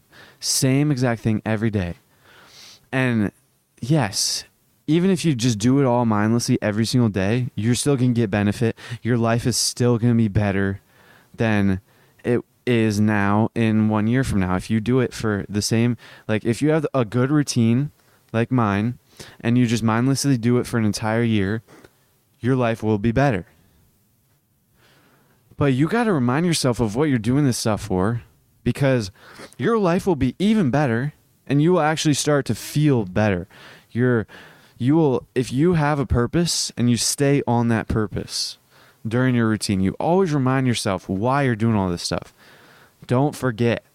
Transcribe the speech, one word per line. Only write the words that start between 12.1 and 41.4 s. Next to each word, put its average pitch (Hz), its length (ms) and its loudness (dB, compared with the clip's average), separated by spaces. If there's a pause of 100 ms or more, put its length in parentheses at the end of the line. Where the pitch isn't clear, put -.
it 120 180 0 (240)
is 110 340 2
now 107 560 2
in 110 340 0
one 107 180 0
year 127 160 0
from 113 160 -2
now. 90 160 0
If - 140 -4
you 110 100 0
do 120 200 0
it 123 140 -2
for 104 340 -4
the 101 140 -4
same, 117 360 0 (300)
like, 107 180 -4
if 113 160 -2
you 147 80 2
have 156 240 0
a 127 120 0
good 123 260 -2
routine 131 600 0 (420)
like 113 180 -2
mine 113 460 0 (420)
and 120 180 0
you 123 80 4
just 113 180 0
mindlessly 127 540 2
do 120 200 2
it 117 100 -2
for 120 100 -2
an 110 80 2
entire 110 380 0
year, 110 380 0 (760)
your 127 160 0
life 117 280 0
will 107 140 2
be 110 140 0
better. 120 340 2 (2000)
But 143 180 2
you 139 140 2
gotta 226 260 0
remind 135 320 0
yourself 143 340 0
of 110 160 -2
what 151 140 2
you're 131 80 2
doing 123 280 2
this 123 120 0
stuff 104 240 -2
for, 98 400 0 (420)
because 123 480 0 (460)
your 220 200 0
life 180 280 0
will 180 100 0
be 127 240 -2
even 208 300 2
better 135 440 0 (340)
and 143 140 2
you 165 100 4
will 180 100 2
actually 156 320 0
start 131 320 0
to 107 100 -2
feel 143 500 0
better. 92 420 0 (440)
You're, 120 360 0 (500)
you 131 180 0
will, 147 380 2
if 123 180 -4
you 156 220 2
have 147 260 0
a 131 60 -2
purpose 139 720 -2
and 120 120 2
you 120 80 2
stay 139 500 0
on 117 220 2
that 113 180 -2
purpose - 720 -6 (500)
during 127 260 0
your 117 140 2
routine, 104 320 0
you 95 200 0
always 175 340 0
remind 131 340 0
yourself 104 400 -2
why 123 360 0